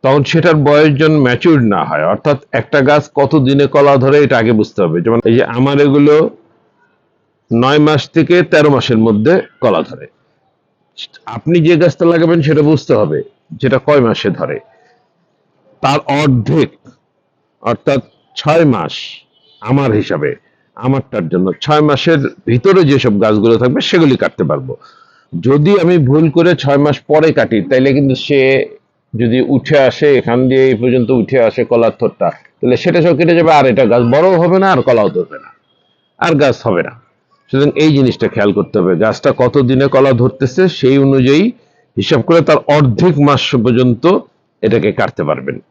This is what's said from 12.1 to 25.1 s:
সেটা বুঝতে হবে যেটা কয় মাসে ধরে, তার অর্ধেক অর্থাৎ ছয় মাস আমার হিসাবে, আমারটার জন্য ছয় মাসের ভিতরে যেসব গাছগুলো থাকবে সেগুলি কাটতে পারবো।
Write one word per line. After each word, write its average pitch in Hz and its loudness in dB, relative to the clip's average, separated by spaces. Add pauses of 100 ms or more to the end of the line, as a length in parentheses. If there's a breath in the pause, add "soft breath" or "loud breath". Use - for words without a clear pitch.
সেটা 151 2
বুঝতে 151 0
হবে 76 -2 (420)
যেটা 131 0 (100)
কয় 147 2
মাসে 107 -2
ধরে, 71 -6 (1300 soft breath)
তার 143 0 (200)
অর্ধেক 135 0 (920)
অর্থাৎ 123 -4 (360)
ছয় 160 0
মাস 85 -6 (680)
আমার 131 -2 (100)
হিসাবে, 76 -4 (480)
আমারটার 117 -6
জন্য 90 -2 (140)
ছয় 151 0
মাসের 147 0 (300)
ভিতরে 185 2 (100)
যেসব 123 0 (100)
গাছগুলো 110 2
থাকবে 127 -2 (100)
সেগুলি 156 2
কাটতে - -4
পারবো। 65 -6 (600 soft breath)